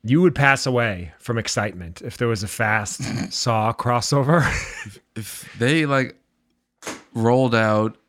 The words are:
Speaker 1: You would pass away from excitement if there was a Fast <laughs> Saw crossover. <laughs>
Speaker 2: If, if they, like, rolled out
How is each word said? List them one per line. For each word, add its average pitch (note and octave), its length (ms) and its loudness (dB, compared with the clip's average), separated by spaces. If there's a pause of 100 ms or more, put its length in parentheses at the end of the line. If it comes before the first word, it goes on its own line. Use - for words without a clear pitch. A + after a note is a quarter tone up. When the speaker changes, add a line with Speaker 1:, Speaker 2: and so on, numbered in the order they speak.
Speaker 1:
You C#3 180 4
would F3 140 4
pass C#3 280 2
away A2 540 -2
from A#2 180 -6
excitement F#2 640 -4
if A#2+ 140 -10
there A#2+ 120 0
was G#2+ 160 -2
a G#2 40 -8
Fast G#2+ 540 -2
<laughs> - 300 -6
Saw A2+ 400 0
crossover. C3+ 680 2
<laughs> - 460 -2
Speaker 2:
If, G2+ 120 -18 (180)
if - 420 -14
they, D3 260 2
like, C3+ 300 0 (1000)
rolled A#2+ 420 4
out G#2+ 440 2 (100)